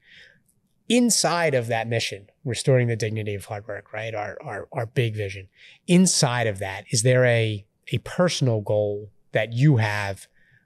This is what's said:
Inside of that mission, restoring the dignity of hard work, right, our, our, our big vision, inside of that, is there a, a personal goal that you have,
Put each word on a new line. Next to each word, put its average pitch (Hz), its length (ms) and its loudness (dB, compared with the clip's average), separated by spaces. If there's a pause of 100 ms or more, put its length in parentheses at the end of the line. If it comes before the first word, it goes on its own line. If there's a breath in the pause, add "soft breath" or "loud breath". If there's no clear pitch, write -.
(880 loud breath)
Inside 175 680 2
of 117 120 0
that 113 200 -4
mission, 107 400 -4 (180)
restoring 123 420 2
the 117 80 -2
dignity 107 400 -4
of 98 100 -10
hard 104 220 -10
work, 101 240 -12
right, 110 220 -8
our, 104 300 -8
our, 117 280 -12
our 117 140 -6
big 113 300 -2
vision, 98 320 -8 (400 loud breath)
inside 151 600 4
of 98 120 -4
that, 98 320 -8
is 113 120 0
there 127 220 6
a, 113 400 0 (260)
a 123 80 0
personal 135 640 0
goal 104 500 -2 (200)
that 113 220 -2
you 135 240 4
have, 104 500 -2 (380 soft breath)